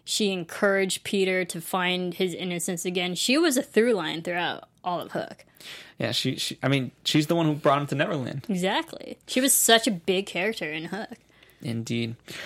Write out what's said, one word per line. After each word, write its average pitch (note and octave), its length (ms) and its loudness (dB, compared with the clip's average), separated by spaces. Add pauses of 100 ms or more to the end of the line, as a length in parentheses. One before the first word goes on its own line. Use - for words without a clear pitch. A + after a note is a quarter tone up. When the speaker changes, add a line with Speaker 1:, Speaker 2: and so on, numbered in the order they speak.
Speaker 1:
She G#3 260 0
encouraged F#3+ 720 0
Peter F#3 400 2
to F3 160 -6
find F3+ 540 0
his F#3 200 0
innocence F3+ 520 -4
again. F3+ 300 -2
She B3 220 2
was D#4 200 4
a - 40 4
through A#3 320 4
line D#3+ 280 -2
throughout F3 480 -4 (120)
all F3 200 -2
of - 100 -10
Hook. - 320 -6 (560)
Speaker 2:
Yeah, A#2 140 0
she, - 240 -2
she, - 260 -6
I C3 60 0
mean, C3+ 220 0 (120)
she's D3+ 240 2
the E3+ 80 2
one E3 120 4
who D3+ 60 4
brought C#3+ 280 4
him C#3+ 60 -4
to D3+ 80 -2
Neverland. C#3 520 -2
Speaker 1:
Exactly. G3+ 720 -4 (100)
She - 140 0
was C4 100 4
such - 360 6
a A#3+ 40 4
big F#3+ 340 0
character F#3 460 -4
in D#3+ 140 -6
Hook. G3 240 -8 (520)
Speaker 2:
Indeed. A2+ 540 -4 (300)